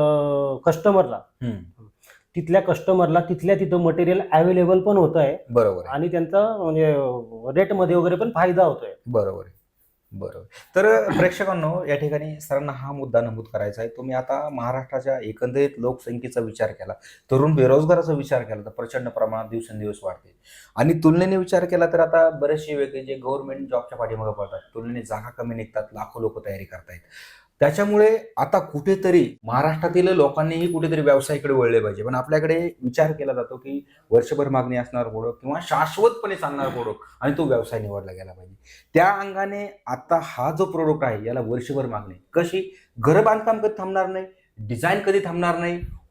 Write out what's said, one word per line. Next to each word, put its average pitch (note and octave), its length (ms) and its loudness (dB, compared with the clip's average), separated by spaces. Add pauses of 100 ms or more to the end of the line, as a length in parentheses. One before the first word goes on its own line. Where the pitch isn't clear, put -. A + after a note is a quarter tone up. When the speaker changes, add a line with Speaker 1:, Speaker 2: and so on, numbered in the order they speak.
(680)
Speaker 1:
कस्टमरला, D#3+ 540 2 (220)
Speaker 2:
हम्म. G2 400 -10 (540)
Speaker 1:
तिथल्या E3+ 260 2
कस्टमरला F3 580 2
तिथल्या F3 340 0
तिथं F3 220 0
मटेरियल F3 460 2 (100)
अव्हेलेबल F3+ 480 6
पण G3+ 160 2
होत E3+ 200 4
आहे. D3+ 220 2 (120)
Speaker 2:
बरोबर G#2 360 2
आहे. - 20 -12
Speaker 1:
आणि D3 220 -2
त्यांचा F#3+ 460 0
म्हणजे, D#3+ 280 0
अ, C#3 260 2 (440)
रेटमध्ये F#3 420 2
वगैरे F3 200 2
पण A3+ 180 -2
फायदा F3+ 300 4
होतोय. A#2+ 260 -2 (160)
Speaker 2:
बरोबर G2 400 -2
आहे. - 120 -20 (540)
बरोबर. F#2+ 320 -12 (320)
तर G#3+ 420 4
प्रेक्षकांनो, F3+ 680 0
या C#3+ 120 -2
ठिकाणी D3+ 440 -4
सरांना C#3+ 320 -4
हा C3+ 200 -10
मुद्दा B2+ 280 0
नमूद A2+ 320 -4
करायचा G#2 300 -6
आहे. A2+ 140 -6
तुम्ही C3 180 -8
आता C#3 340 -4
महाराष्ट्राच्या C3 720 -4
एकंदरीत B2 500 0 (100)
लोकसंख्येचा A#2+ 640 -4
विचार A2 300 -2
केला, - 220 -12 (380)
तरुण D3 240 4
बेरोजगाराचा D#3 580 4
विचार C#3 300 -2
केला, G#2 220 -10
तर A2 60 -16
प्रचंड A#2+ 380 -8
प्रमाणात A2 420 -4
दिवसेंदिवस G#2+ 520 -8
वाढते. - 320 -12 (420)
आणि D#3 160 4
तुलनेने E3 440 2
विचार F#3 280 0
केला F3 220 2
तर E3+ 140 2
आता E3 300 6
बरेचसे D3+ 440 -2
व्यक्ती C3+ 280 -4
जे C3+ 120 -8
गव्हर्नमेंट C3+ 560 -8
जॉबच्या A#2+ 280 -6
पाठीमागे A2 340 -4
पळतात, G2 280 -10 (140)
तुलनेने A#2 280 -10
जागा G#2+ 280 -10
कमी A#2 240 -8
निघतात, A2 380 -8
लाखो A2 280 -12
लोक A2 260 -6
तयारी F#2+ 180 -10
करतायत. F2+ 360 -18 (600)
त्याच्यामुळे G#3 580 4 (180)
आता D3+ 220 0
कुठेतरी F3 840 2
महाराष्ट्रातील D#3+ 640 2
लोकांनीही E3 640 2
कुठेतरी D#3 280 0
व्यवसायाकडे C#3+ 520 2
वळले A#2 280 4
पाहिजे. G#2 220 -4
पण B2 120 -4
आपल्याकडे D#3 560 0 (120)
विचार D#3 300 2
केला C#3 200 -4
जातो B2 240 -8
की C#3 300 -10 (240)
वर्षभर C3 380 2
मागणी B2 280 0
असणार A#2+ 320 -4
प्रोडक्ट A2+ 320 -8
किंवा C#3+ 220 -6
शाश्वतपणे F#3+ 720 0
चालणार C#3 340 -4
प्रोडक्ट A#2 320 -8 (200)
आणि C#3 180 0
तो E3 60 0
व्यवसाय A#2 340 0
निवडला G2+ 340 -8
गेला F#2 200 -16
पाहिजे. F#2 220 -20 (400)
त्या F3 160 6
अंगाने G3 760 -6
आता C#3+ 360 -2
हा C3+ 280 -4
जो D#3+ 140 0
प्रोडक्ट D#3 400 0
आहे, A2 220 -2
याला A#2+ 140 -4
वर्षभर B2+ 460 -4
मागणी G#2 280 -10 (180)
कशी? F3 440 -2 (220)
घरं D#3+ 260 4
बांधकाम A3 340 2
कधी G#3+ 200 -2
थांबणार F#3+ 280 -2
नाही, F#3+ 200 -6 (320)
डिझाईन D3 420 -2
कधी G3 200 2
थांबणार E3+ 380 -2
नाही, F3 220 -4 (300)